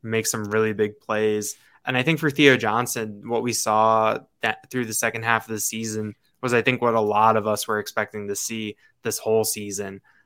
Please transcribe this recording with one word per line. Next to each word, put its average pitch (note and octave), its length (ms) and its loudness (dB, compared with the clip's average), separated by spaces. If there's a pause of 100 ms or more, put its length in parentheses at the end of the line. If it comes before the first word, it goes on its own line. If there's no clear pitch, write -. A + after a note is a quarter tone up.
make A2 240 -2
some A2 240 -4
really A2 220 2
big G#2 260 -2
plays. G#2+ 560 -2 (300)
And C3 120 -2
I B2+ 60 0
think D#3 160 0
for D#3 100 0
Theo C3+ 280 6
Johnson, A2 680 -4
what A#2 140 -2
we A#2+ 120 -2
saw A2 680 4 (220)
that - 280 -4
through B2 160 -4
the A2 80 -8
second A2+ 300 -4
half A2+ 240 0
of A2+ 60 -8
the G#2+ 60 -4
season G#2+ 540 -6 (280)
was, B2 120 0
I A#2+ 80 4
think, B2+ 200 0
what A#2+ 120 2
a A2+ 80 2
lot G#2+ 360 4
of G#2+ 100 0
us G#2 200 -2
were G#2+ 120 -2
expecting G#2 480 -6
to G2+ 80 -6
see A2 400 -8 (260)
this A2 160 -4
whole A2 280 2
season. G2+ 560 -6 (240)